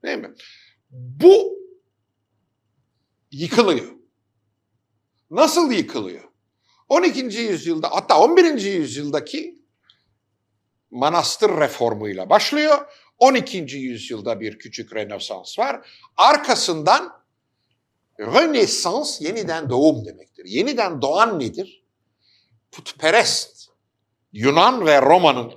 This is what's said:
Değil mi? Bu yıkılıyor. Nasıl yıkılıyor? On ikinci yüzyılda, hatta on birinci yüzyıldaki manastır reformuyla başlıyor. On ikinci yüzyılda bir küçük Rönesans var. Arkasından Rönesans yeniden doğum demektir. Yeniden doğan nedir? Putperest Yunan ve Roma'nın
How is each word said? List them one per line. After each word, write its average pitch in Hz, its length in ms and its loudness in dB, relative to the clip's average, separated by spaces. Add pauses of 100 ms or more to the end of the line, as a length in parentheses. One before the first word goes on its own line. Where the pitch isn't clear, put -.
Değil - 140 -8
mi? - 120 -14 (600)
Bu 131 680 4 (1700)
yıkılıyor. 175 600 -2 (1400)
Nasıl 311 420 2
yıkılıyor? 107 520 -6 (640)
On 349 140 2
ikinci 247 380 -4
yüzyılda, 165 520 -4
hatta 170 280 2
on 320 160 6
birinci 302 320 4
yüzyıldaki 151 920 -8 (1300)
manastır 160 680 -2
reformuyla 107 680 -4
başlıyor. 285 560 2 (320)
On 262 160 6
ikinci 160 440 -6
yüzyılda 113 640 -10
bir 107 180 -12
küçük 110 360 -16
Rönesans 101 640 -10
var. 277 300 -6 (280)
Arkasından 240 1080 2 (960)
Rönesans 254 1000 0
yeniden 165 500 -6
doğum 123 360 2
demektir. - 380 -20
Yeniden 175 580 -4
doğan 180 380 0
nedir? - 440 -12 (880)
Putperest - 920 -2 (680)
Yunan 165 540 2
ve 143 160 6
Roma'nın 135 540 4